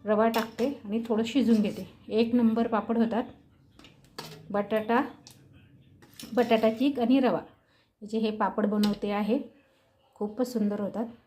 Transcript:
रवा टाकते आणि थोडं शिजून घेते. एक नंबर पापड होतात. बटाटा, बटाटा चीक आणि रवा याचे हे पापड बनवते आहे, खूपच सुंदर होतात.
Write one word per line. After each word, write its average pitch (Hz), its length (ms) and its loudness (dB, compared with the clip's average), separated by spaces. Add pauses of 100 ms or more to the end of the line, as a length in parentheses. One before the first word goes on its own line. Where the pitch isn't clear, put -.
रवा 214 240 4
टाकते 226 560 -2
आणि 220 220 -4
थोडं 226 160 0
शिजून 226 380 4
घेते. - 320 -6 (140)
एक 226 280 2
नंबर 226 320 4
पापड 226 300 0
होतात. 226 260 0 (1300)
बटाटा, 214 520 0 (1300)
बटाटा 226 360 2
चीक 254 300 0
आणि 247 200 4
रवा 202 200 2 (640)
याचे 214 160 -6
हे 214 140 0
पापड 208 340 -2
बनवते 208 460 0
आहे, 208 280 0 (760)
खूपच 226 380 -4
सुंदर 208 260 -2
होतात. 202 260 -4 (220)